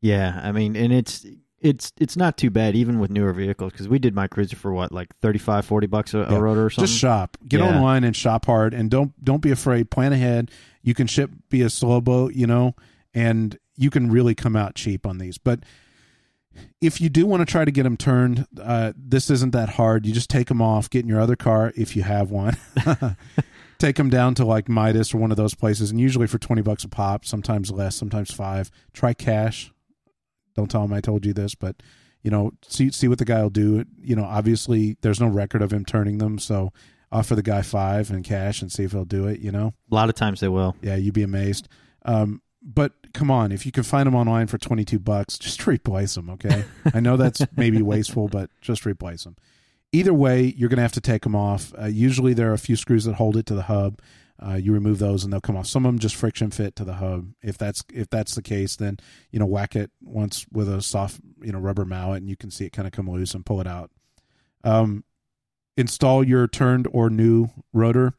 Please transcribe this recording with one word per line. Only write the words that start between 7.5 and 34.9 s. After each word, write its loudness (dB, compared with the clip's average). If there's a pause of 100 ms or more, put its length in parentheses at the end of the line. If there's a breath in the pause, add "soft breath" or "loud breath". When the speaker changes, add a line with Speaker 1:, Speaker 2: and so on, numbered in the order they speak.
Speaker 1:
Yeah. 4
Speaker 2:
online 4
and 2
shop 0
hard, 4
and -2
don't, 2 (100)
don't 2
be 4
afraid. 2
Plan 2
ahead. 0 (320 loud breath)
You 2
can 2
ship 0 (220)
via 4
Slow 2
Boat, 2
you 2
know, 4 (400 soft breath)
and 0 (180)
you 2
can 2
really 4
come 0
out 0
cheap -6
on -8
these. -12
But 0 (1200 soft breath)
if 2
you 2
do 4
wanna 2
try 2
to 2
get 2
'em 2
turned, 2 (140)
uh, -2
this 0
isn't 2
that 0
hard. 2
You -2
just -2
take 0
'em 2
off, 2
get -2
in -6
your 2
other 2
car 2
if -4
you -2
have 0
one. -2 (180)
<laughs> 0 (640 loud breath)
Take 2
'em 4
down 4
to, 2
like, 0
Midas 2
or 0
one 2
of 0
those 0
places, 0
and -2
usually 2
for -2
twenty 0
bucks -2
a -12
pop, -4
sometimes -4
less, -4
sometimes -6
five. -6 (240 soft breath)
Try 0
cash. -4 (840)
Don't -2
tell -2
'em -2
I -2
told -2
you -2
this, -4
but, -10 (400 soft breath)
you -4
know, 2 (160)
see, 0
see 0
what 4
the -2
guy 2
will 2
do. 2 (140)
You -2
know, 0
obviously, 0